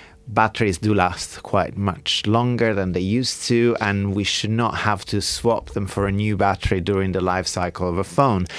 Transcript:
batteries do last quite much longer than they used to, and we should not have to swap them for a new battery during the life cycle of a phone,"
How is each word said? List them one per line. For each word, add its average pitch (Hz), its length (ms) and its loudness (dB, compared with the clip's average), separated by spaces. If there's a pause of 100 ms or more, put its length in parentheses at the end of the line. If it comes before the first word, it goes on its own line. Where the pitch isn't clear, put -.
(260)
batteries 107 520 2
do 107 160 2
last 90 480 -2
quite - 340 -2
much - 500 -2
longer 117 480 2
than 95 180 0
they 90 80 0
used 113 480 -2
to, 120 320 4
and 101 340 0
we 101 100 0
should - 260 -2
not 113 280 0
have 104 280 -2
to 104 140 -2
swap - 500 -2
them 98 160 -4
for 98 200 0
a 98 60 0
new 104 240 0
battery 98 440 2
during 95 320 0
the 92 80 0
life 92 260 0
cycle 90 420 -2
of 87 100 0
a 98 60 -2
phone," 104 420 2 (120)